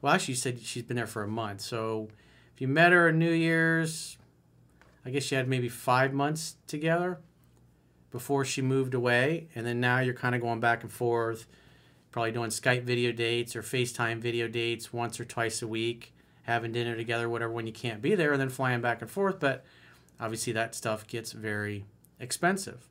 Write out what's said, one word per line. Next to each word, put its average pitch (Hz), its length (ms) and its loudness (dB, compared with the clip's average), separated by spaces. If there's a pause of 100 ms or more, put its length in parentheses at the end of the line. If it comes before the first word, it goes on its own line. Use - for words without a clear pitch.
Well, 143 100 2
actually, 180 220 2
she 123 60 -2
said 123 200 -4
she's 120 240 -10
been 120 140 -4
there 117 100 -2
for 107 160 -6
a 101 40 -6
month. 104 340 -6
So 110 480 -4 (440)
if - 60 -20
you 135 80 -2
met 160 240 8
her 175 180 10
on 160 100 4
New 165 120 4
Year's, 165 840 2 (880)
I 127 60 -8
guess 135 180 -2
you 139 80 2
had 131 100 2
maybe 123 220 0
five 131 440 2
months 147 420 -2 (100)
together 170 540 0 (920)
before 135 340 0
she 131 180 -2
moved 131 340 2
away. 123 580 2
And 117 140 -6
then 120 120 -2
now 123 200 4
you're 127 140 0
kinda 123 260 0
going 117 220 -2
back 117 200 2
and 117 100 -12
forth, 117 540 -2 (680)
probably 113 200 -2
doing 113 200 -2
Skype 123 320 2
video 123 280 2
dates 117 440 -2
or 117 60 -6
FaceTime 120 580 -2
video 117 280 -2
dates 117 460 -4
once 120 260 -4
or 117 60 -6
twice 113 360 -2
a 117 60 -6
week, 113 460 -4 (300)
having 117 280 -2
dinner 120 240 -2
together, 117 320 -2
whatever, 117 240 -2
when 117 140 -6
you 113 80 -8
can't 110 280 -6
be 151 120 2
there, 160 180 2
and 139 80 2
then 135 100 0
flying 127 320 0
back 120 200 0
and 113 80 -10
forth. 196 300 -2
But 135 260 -2 (540)
obviously 113 340 -4
that 113 220 -2
stuff 107 320 -4
gets 113 240 -8
very 104 540 -6 (340)
expensive 180 720 -2